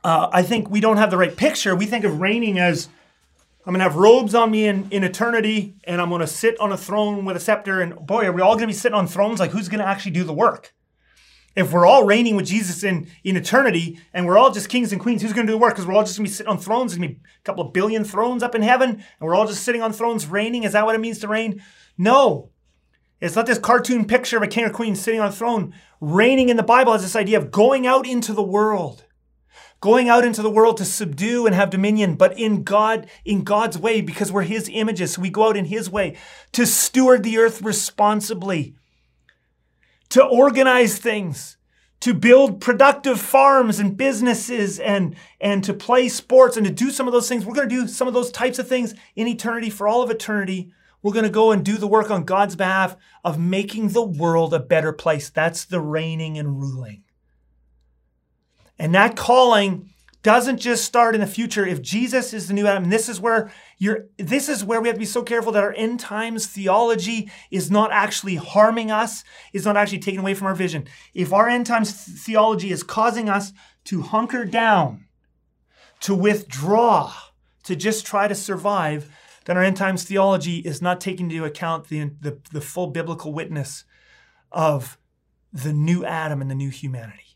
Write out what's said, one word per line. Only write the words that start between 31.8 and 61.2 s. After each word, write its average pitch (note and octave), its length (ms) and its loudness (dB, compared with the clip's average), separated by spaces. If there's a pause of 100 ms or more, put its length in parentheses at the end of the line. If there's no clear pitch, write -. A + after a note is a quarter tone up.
but F#3 220 4
in G#3+ 260 -2
God, G#3+ 460 0 (140)
in G3 220 -2
God's G#3 320 0
way, G#3+ 240 0
because - 280 -6
we're G3 120 -2
his G#3+ 320 -4
images. G3+ 400 -2
So F3+ 80 -8
we F#3 80 -4
go G#3+ 180 4
out G#3 80 4
in G3 80 -2
his F#3+ 260 -6
way F3+ 280 -4 (340)
to A#3+ 140 2
steward B3+ 580 4
the A3 140 -2
earth A3+ 240 2
responsibly, G#3 1120 -2 (1300)
to B3+ 120 6
organize B3+ 760 4
things, G3+ 580 -6 (460)
to A#3+ 120 0
build A#3+ 460 6
productive C4+ 640 4
farms C4+ 580 4
and G3+ 160 -2
businesses A#3+ 840 -2
and, G3 360 -2 (240)
and G3 240 -2
to G3+ 100 -4
play B3 360 0
sports B3 480 6
and G#3+ 80 2
to E3+ 80 -2
do C4 180 -2
some B3+ 160 -4
of A#3+ 60 -2
those A#3+ 160 2
things. A#3 160 -4
We're A3+ 100 -10
gonna C4+ 140 -2
do B3 180 -2
some B3+ 220 -4
of - 40 -6
those B3 200 -2
types B3+ 260 -4
of - 80 -8
things B3 260 -2 (220)
in A3+ 140 -2
eternity, A#3 400 -6
for G3+ 180 -4
all A#3+ 160 2
of A#3+ 80 -4
eternity. G3 600 -6 (280)
We're G3+ 120 -2
gonna A3 160 0
go A3 220 4
and F#3+ 120 2
do G#3 140 -2
the G#3 100 -4
work G#3+ 240 2
on F3+ 140 -2
God's F#3+ 320 0
behalf F#3+ 400 0 (260)
of D#3+ 160 -4
making G3+ 500 -2
the A#3 160 0
world E3 480 0
a D#3 60 0
better D#3 320 0
place. D3+ 380 -4
That's E3 340 -2
the F3+ 160 -4
reigning D#3+ 580 -6
and C#3+ 220 -6
ruling. B2+ 440 -10 (1800)
And E3 140 0
that A3 220 4
calling A3+ 720 4 (340)
doesn't A#3+ 360 2
just A#3 260 -2
start A#3 280 2
in A3 60 0
the G3+ 80 0